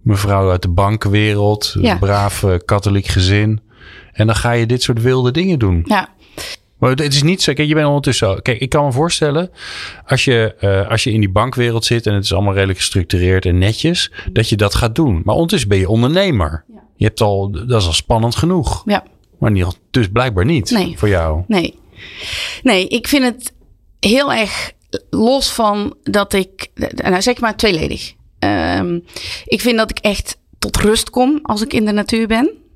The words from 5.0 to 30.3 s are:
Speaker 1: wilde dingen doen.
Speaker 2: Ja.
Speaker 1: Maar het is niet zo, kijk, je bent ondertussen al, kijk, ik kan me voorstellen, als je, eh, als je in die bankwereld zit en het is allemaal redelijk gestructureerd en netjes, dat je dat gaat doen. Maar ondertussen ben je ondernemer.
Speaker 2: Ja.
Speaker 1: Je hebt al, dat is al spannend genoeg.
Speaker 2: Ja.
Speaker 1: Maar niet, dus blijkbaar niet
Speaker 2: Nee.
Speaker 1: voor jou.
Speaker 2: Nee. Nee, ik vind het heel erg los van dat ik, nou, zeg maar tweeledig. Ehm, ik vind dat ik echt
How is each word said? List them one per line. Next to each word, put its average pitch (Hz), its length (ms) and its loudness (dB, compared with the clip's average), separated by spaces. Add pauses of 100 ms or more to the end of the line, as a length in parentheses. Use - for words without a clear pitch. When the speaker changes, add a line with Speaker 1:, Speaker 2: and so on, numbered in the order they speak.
Speaker 1:
wilde 127 280 2
dingen 170 280 0
doen. 90 280 2
Speaker 2:
Ja. 196 220 0 (680)
Speaker 1:
Maar 127 120 2
het 131 100 0 (140)
is 139 80 2
niet 180 200 2
zo, 151 100 0
kijk, 151 160 0
je 151 60 2
bent 151 120 2
ondertussen 139 420 0
al, 95 140 -2
kijk, 113 180 -2
ik 131 80 -4
kan 147 160 0
me 139 80 0
voorstellen, 156 580 0 (560)
als - 180 0
je, 117 340 2
eh, 98 320 0
als 113 140 0
je 117 80 0
in 110 80 2
die 101 100 2
bankwereld 117 540 0
zit 117 220 0
en 104 80 2
het 101 100 0
is - 80 -2
allemaal 98 220 0
redelijk 95 240 0
gestructureerd 92 680 0
en 87 120 2
netjes, 113 540 0 (200)
dat 107 160 0
je 110 80 0
dat 101 180 0
gaat 117 200 0
doen. 120 300 2
Maar 107 100 0
ondertussen 165 340 0
ben 98 100 2
je 92 100 0
ondernemer. 117 760 0 (100)
Speaker 2:
Ja. - 80 -20 (140)
Speaker 1:
Je - 80 0
hebt - 160 0
al, 101 300 0
dat 110 300 -2
is 92 60 0
al 82 60 0
spannend 117 440 0
genoeg. 165 500 0
Speaker 2:
Ja. 202 180 0 (340)
Speaker 1:
Maar 110 120 0
niet, 92 280 0 (120)
dus 113 180 2
blijkbaar 107 360 0
niet 143 260 0
Speaker 2:
Nee. - 280 -2
Speaker 1:
voor 104 100 0
jou. 82 380 0
Speaker 2:
Nee. 185 320 -2 (840)
Nee, 190 260 2
ik 226 200 -4
vind 277 160 2
het 240 280 -4 (480)
heel 254 320 2
erg 220 400 -4 (380)
los 254 420 2
van 208 500 0
dat 202 300 -2
ik, 190 360 -4 (260)
nou, 185 280 -2
zeg 247 180 0
maar 214 160 -2
tweeledig. 165 580 -4 (240)
Ehm, 131 600 -2 (460)
ik 202 160 -4
vind 240 160 0
dat 220 140 0
ik - 80 -10
echt - 400 -4 (200)